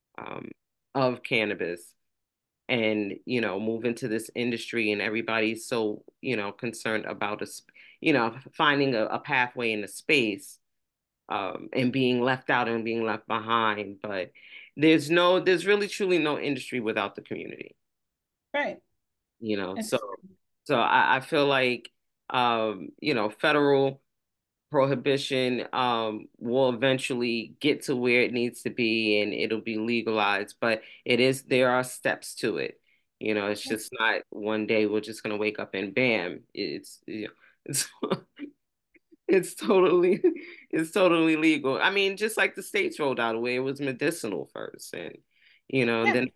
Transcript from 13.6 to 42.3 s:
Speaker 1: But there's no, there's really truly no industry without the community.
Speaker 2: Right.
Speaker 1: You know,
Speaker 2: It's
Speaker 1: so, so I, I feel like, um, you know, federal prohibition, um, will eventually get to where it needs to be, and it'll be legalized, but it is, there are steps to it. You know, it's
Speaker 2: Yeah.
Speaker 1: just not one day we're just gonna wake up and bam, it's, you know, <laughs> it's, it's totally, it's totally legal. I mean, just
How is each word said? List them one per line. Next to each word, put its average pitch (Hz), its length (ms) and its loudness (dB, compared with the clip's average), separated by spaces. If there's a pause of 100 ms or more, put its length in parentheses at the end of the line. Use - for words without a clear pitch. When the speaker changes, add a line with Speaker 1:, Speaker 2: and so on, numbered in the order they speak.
Speaker 1:
But 104 300 -6 (460)
there's 151 320 6
no, 175 300 4
there's 170 260 2
really 202 220 2
truly 185 320 0
no 147 200 0
industry 127 400 -4
without 107 360 -2
the - 60 -14
community. - 540 -12 (760)
Speaker 2:
Right. 285 240 -4 (640)
Speaker 1:
You 107 180 -2
know, 95 200 -4
Speaker 2:
It's 214 120 -6
Speaker 1:
so, 131 100 0 (680)
so 135 140 2
I, 120 380 4
I - 20 -2
feel 143 280 2
like, 127 420 0 (400)
um, 113 600 0 (120)
you 151 120 0
know, 107 160 0
federal 143 720 2 (680)
prohibition, 135 1000 2
um, 113 560 0 (120)
will 127 300 2
eventually 120 880 0
get - 240 2
to 143 120 -2
where 123 280 4
it 110 100 0
needs 120 300 -2
to 120 80 -4
be, 110 500 2
and 104 120 0
it'll 110 280 -2
be 113 160 -6
legalized, 107 800 0
but 113 220 0 (240)
it 117 140 2
is, 131 240 2
there 127 260 4
are 127 140 2
steps - 520 -4
to 104 220 -2
it. - 240 -6 (380)
You 110 160 -2
know, 101 120 0
it's 104 180 -4
Speaker 2:
Yeah. 135 80 -4
Speaker 1:
just - 260 -8
not 110 220 2 (100)
one 107 340 -2
day 110 220 2
we're 104 140 0
just 110 220 -10
gonna 107 140 -4
wake 104 220 -2
up 101 160 -8
and 98 180 -4
bam, 110 480 0 (140)
it's, 90 500 -8
you 104 220 -8
know, - 60 -18 (160)
<laughs> - 160 -20
it's, - 220 -4 (1400)
it's 185 280 4
totally, 185 680 4 (500)
it's 165 200 -2
totally 170 440 4
legal. 151 420 2
I 180 140 2
mean, 196 260 0
just 214 200 -2